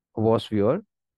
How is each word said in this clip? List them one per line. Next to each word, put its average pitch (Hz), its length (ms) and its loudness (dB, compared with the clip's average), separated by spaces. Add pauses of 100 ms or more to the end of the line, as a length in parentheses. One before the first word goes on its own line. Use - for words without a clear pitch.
(160)
was 113 320 0
Viewer, 110 360 -2 (340)